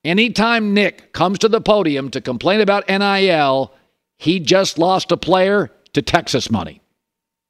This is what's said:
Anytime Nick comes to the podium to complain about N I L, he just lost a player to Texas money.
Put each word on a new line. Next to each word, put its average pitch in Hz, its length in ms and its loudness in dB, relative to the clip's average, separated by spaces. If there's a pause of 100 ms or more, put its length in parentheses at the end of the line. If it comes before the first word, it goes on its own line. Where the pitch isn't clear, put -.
Anytime 214 680 0
Nick - 380 -2
comes 185 260 -2
to 220 100 2
the 214 120 2
podium 151 500 0
to 131 100 -8
complain 147 400 -2
about 202 280 0
N 190 120 0
I 196 260 0
L, 139 460 2 (460)
he 180 220 0
just 180 380 2
lost 180 320 0
a 170 60 2
player 185 540 0 (240)
to 143 80 0
Texas - 480 -2
money. 87 320 -6 (680)